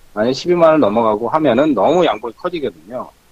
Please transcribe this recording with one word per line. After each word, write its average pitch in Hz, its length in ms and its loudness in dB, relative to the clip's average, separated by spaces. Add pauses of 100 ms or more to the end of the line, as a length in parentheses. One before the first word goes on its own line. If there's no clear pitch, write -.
(120)
만약에 110 200 -2
십이만 170 400 2
원 156 80 2
넘어가고 110 480 0
하면은 147 460 0
너무 135 300 2
양봉이 110 320 -4
커지거든요. 127 720 -10 (220)